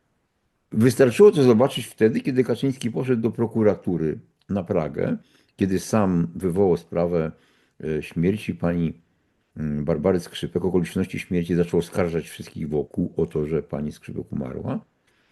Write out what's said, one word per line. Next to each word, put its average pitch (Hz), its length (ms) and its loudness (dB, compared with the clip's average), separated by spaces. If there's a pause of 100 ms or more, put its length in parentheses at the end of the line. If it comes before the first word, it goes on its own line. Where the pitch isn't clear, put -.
(720)
wystarczyło 127 600 6
to 151 100 2
zobaczyć 127 440 4
wtedy, 113 340 2
kiedy 131 240 0
Kaczyński 127 460 -2
poszedł 127 320 -2
do 117 80 0
prokuratury 104 880 0 (300)
na 95 160 -2
Pragę, 87 520 -2 (400)
kiedy 95 220 0
sam 92 560 2
wywołał 90 420 2
sprawę, 85 560 -2 (520)
e, 78 180 -4
śmierci 95 520 -2
pani 85 460 -2 (560)
mm, 73 280 -4
Barbary 85 360 0
Skrzypek, - 440 -8
okoliczności 90 540 -2
śmierci, 87 360 -2
zaczął 85 260 0
oskarżać 85 480 -4
wszystkich - 400 -12
wokół 76 480 -4
o 82 100 0
to, 78 200 -4
że 76 160 -2
pani 73 300 -8
Skrzypek - 400 -12
umarła. 78 480 -8 (520)